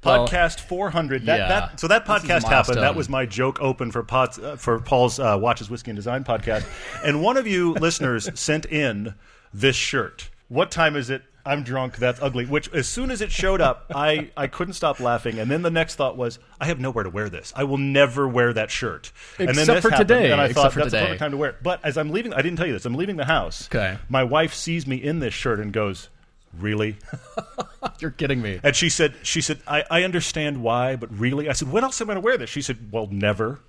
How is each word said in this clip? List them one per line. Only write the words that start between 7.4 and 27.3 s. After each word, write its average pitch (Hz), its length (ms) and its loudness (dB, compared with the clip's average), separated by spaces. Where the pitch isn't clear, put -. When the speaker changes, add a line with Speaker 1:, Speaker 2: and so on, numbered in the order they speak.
Speaker 2:
you 180 280 2
listeners 143 540 0
sent 156 280 -2
in 131 480 -2
this 123 220 2
shirt. - 520 -4
"What 165 220 0
time 160 260 2
is 127 140 -4
it? 135 120 -4
I'm 143 200 -2
drunk. 127 340 -4
That's 123 240 0
ugly." 123 240 -2
Which, 147 260 -2
as 139 160 -2
soon 254 220 -4
as 226 100 -4
it 214 100 -4
showed 190 300 2
up, 135 340 2
I, 151 440 0
I 139 80 -2
couldn't 175 280 -6
stop 147 260 0
laughing. 120 380 0
And 113 120 -2
then 156 100 0
the 175 100 0
next 165 260 0
thought 131 200 -2
was, 120 220 -4
"I 139 80 -6
have 156 140 -2
nowhere 120 240 -2
to 92 60 -6
wear 104 180 -4
this. 87 260 -12
I 139 100 -2
will 139 140 -2
never 139 480 4
wear 120 280 4
that 107 160 -2
shirt." - 420 -6
And 180 100 0
then 131 100 2
Speaker 1:
Except 156 180 6
Speaker 2:
this 175 60 2
Speaker 1:
for - 80 6
Speaker 2:
happened, 170 180 6
Speaker 1:
today. 220 240 8
Speaker 2:
and 143 80 4
I 143 60 6
Speaker 1:
Except 131 160 4
Speaker 2:
thought, 135 100 8
Speaker 1:
for - 80 -2
Speaker 2:
"That's 143 120 2
Speaker 1:
today. 107 80 2
Speaker 2:
the 98 80 2
perfect 92 120 -4
time 147 120 -2
to 139 40 -4
wear 143 140 0
it." - 120 -12
But 180 220 -2
as 151 140 -2
I'm 151 120 -2
leaving, 214 220 -4
I - 80 -2
didn't 170 160 0
tell 170 100 0
you 147 60 -2
this. 101 140 -4
I'm 120 80 -2
leaving 185 220 -2
the 139 100 -2
house. 123 420 -2
Speaker 1:
Okay. 101 300 -2
Speaker 2:
My 131 160 2
wife 151 300 2
sees 165 320 -4
me 131 100 -4
in 147 240 -2
this 120 140 -4
shirt 113 260 -2
and 104 120 -6
goes, 101 360 -2
"Really?" 107 380 -2